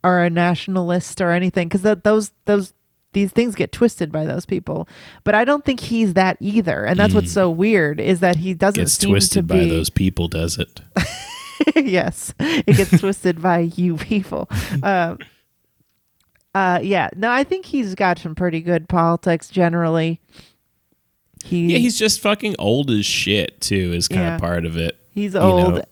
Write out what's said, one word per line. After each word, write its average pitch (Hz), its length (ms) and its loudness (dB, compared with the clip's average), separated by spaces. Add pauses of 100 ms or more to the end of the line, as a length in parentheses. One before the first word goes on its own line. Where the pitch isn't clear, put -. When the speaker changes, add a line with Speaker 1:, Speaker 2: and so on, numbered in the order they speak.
Speaker 1:
or 180 200 2
a 175 80 2
nationalist 175 880 -2
or 175 100 2
anything, 175 380 0
'cause 185 140 -2
that, 202 220 0
those, 214 280 2 (120)
those, 202 300 0 (380)
these 196 200 0
things 233 220 0
get - 180 -4
twisted 180 400 0
by 156 120 -4
those 175 220 -6
people. 185 420 -6 (360)
But 214 100 2
I 220 100 4
don't 294 200 0
think 262 160 -2
he's 220 340 0
that 185 260 2
either, 180 440 -2
and 123 140 0
that's 95 160 4
what's 175 160 2
Speaker 2:
Mm. 82 40 -8
Speaker 1:
so 185 160 4
weird, 165 500 2
is 180 200 0
that 180 160 4
he 180 180 -2
doesn't 196 280 2
Speaker 2:
Gets - 160 0
Speaker 1:
seem 196 120 0
Speaker 2:
twisted 196 380 2
Speaker 1:
to 90 60 0
Speaker 2:
by 185 60 6
Speaker 1:
be 170 100 2
Speaker 2:
those 80 200 -2
people, 90 380 0
does 82 300 -4
it? - 220 -8 (160)
Speaker 1:
<laughs> - 60 0 (720)
Yes, 185 640 0
it 285 380 4
gets 185 240 4
twisted 185 400 -2
by 175 200 2
you 170 360 -2
people. - 520 -4 (180)
Speaker 2:
<laughs> 139 160 -4
Speaker 1:
Uh, 175 340 0 (1400)
uh, 185 280 2
yeah, 185 340 0
no, 220 140 -2
I 262 140 0
think 370 220 -6
he's 214 280 -4
got 180 240 0
some 160 160 -10
pretty 165 260 -2
good 170 300 -2
politics 170 580 0
generally. 165 720 0 (1200)
He 170 280 0
Speaker 2:
Yeah, 202 60 2
he's 240 200 0
just 214 220 0
fucking 208 380 -2
old 131 320 0
as 104 160 0
shit - 560 -2
too, 92 320 -2
is 87 120 -2
kinda 92 180 -2
Speaker 1:
Yeah. 170 140 -4
Speaker 2:
part 85 280 -2
of 82 100 -6
it. 82 220 -4 (160)
Speaker 1:
He's 202 200 -4
Speaker 2:
You 185 60 0
Speaker 1:
old 180 360 4
Speaker 2:
know? - 160 -4